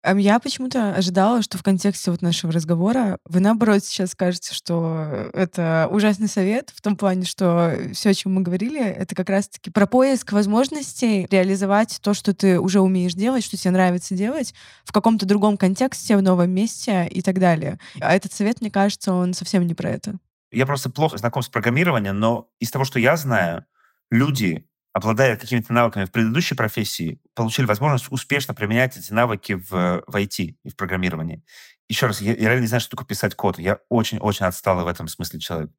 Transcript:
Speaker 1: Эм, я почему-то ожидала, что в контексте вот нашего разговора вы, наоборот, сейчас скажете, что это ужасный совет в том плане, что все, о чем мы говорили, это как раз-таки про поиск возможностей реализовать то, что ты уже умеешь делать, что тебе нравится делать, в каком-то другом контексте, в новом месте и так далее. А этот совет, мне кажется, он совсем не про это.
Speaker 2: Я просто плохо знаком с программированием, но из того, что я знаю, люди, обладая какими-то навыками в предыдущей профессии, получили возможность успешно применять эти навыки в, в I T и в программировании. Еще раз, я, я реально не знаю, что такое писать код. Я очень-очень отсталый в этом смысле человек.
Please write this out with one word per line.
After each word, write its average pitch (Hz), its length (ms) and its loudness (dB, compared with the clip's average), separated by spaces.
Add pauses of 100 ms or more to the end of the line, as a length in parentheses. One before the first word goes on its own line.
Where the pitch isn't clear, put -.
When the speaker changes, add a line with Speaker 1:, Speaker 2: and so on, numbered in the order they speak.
Speaker 1:
Эм, 190 160 2
я 202 220 4
почему-то 254 560 -2
ожидала, 196 480 2
что - 140 -6
в 170 40 -8
контексте 190 480 0
вот 175 140 -2
нашего 170 280 0
разговора 175 720 0
вы, 175 160 2
наоборот, 214 420 4
сейчас - 280 -4
скажете, - 440 -4
что 160 800 -4
это 165 580 0
ужасный 208 380 2
совет 214 440 -2
в - 80 -20
том 208 140 0
плане, 185 300 0
что 170 520 2 (160)
все, - 160 0
о 196 40 6
чем 190 200 -2
мы 190 80 0
говорили, 196 400 -4
это 190 320 -4
как 185 160 -6
раз-таки 196 400 -4
про 202 160 4
поиск 262 460 2
возможностей 214 960 0
реализовать 196 720 2
то, 202 140 0
что - 180 0
ты 185 260 4
уже 190 200 2
умеешь 185 340 2
делать, 226 300 0
что - 140 -8
тебе 180 140 0
нравится 180 440 2
делать, 240 400 -4 (300)
в - 60 -18
каком-то 214 360 2
другом 202 300 4
контексте, 202 600 2
в 196 60 4
новом 180 260 4
месте 190 640 -2
и - 100 -6
так 185 160 0
далее. 165 400 2 (220)
А - 160 4
этот 202 180 -2
совет, 214 280 -2
мне 214 100 -6
кажется, 196 420 0
он 180 200 0
совсем 175 340 0
не 170 80 -2
про - 140 -6
это. 196 280 -6 (320)
Speaker 2:
Я 131 160 2
просто 135 240 -2
плохо 160 280 0
знаком 120 260 -2
с - 60 -10
программированием, 120 680 0
но 110 320 0 (100)
из 117 120 -6
того, 135 140 -2
что 135 120 -4
я 127 200 4
знаю, 101 480 -2 (440)
люди, 117 560 0 (260)
обладая 113 460 2
какими-то 117 340 -4
навыками 113 340 2
в 90 60 -16
предыдущей 117 440 0
профессии, 104 680 -4 (140)
получили 117 320 -2
возможность 131 440 0
успешно 135 440 -4
применять 117 420 -2
эти 92 160 -14
навыки 110 400 0
в, 90 520 -2
в - 100 -10
I 101 100 0
T 98 180 -6 (200)
и 87 60 -16
в - 60 -20
программировании. 87 680 -6 (440)
Еще 120 200 -2
раз, 101 140 -2
я, 104 120 0
я 110 160 0
реально 123 120 2
не 113 60 0
знаю, 117 140 0
что - 80 -10
такое - 160 -12
писать 98 300 -4
код. 95 240 -2
Я 95 280 -2
очень-очень 107 600 -2
отсталый 90 360 -2
в 85 40 -2
этом 82 200 -6
смысле 82 320 -10
человек. 80 400 -6